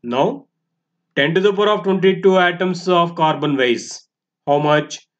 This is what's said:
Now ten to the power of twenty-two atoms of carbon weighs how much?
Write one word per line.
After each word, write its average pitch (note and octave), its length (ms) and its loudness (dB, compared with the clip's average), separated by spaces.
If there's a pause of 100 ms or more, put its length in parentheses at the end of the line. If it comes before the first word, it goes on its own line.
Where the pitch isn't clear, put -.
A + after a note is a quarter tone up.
Now C#3+ 440 -4 (680)
ten D3+ 200 0
to F#3+ 60 2
the G3+ 120 2
power G#3 160 0
of G3+ 140 -2
twenty-two F#3+ 540 2
atoms F3+ 520 -2
of E3+ 260 0
carbon D3 400 0
weighs A#2+ 520 -2 (380)
how C#3+ 140 0
much? D3+ 480 -2 (120)